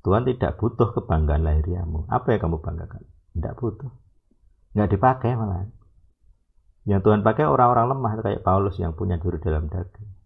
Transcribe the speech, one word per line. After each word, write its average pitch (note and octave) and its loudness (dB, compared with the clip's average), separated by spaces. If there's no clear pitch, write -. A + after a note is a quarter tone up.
Tuhan G#2+ 2
tidak B2+ 0
butuh A2+ 0
kebanggaan D#2 2
lahiriamu. D#2 0
Apa B2 0
yang F#2+ 0
kamu E2 0
banggakan? D#2+ -10
Tidak - -6
butuh. A#2+ -6
Nggak G#2 2
dipakai B2+ 2
malah. G2+ -4
Yang G2 2
Tuhan G#2+ 6
pakai A2+ 2
orang-orang B2 4
lemah, B2+ -2
kayak G2+ -2
Paulus F#2+ 0
yang E2 -4
punya F2+ -2
duri E2+ -4
dalam D#2 -4
daging. - -10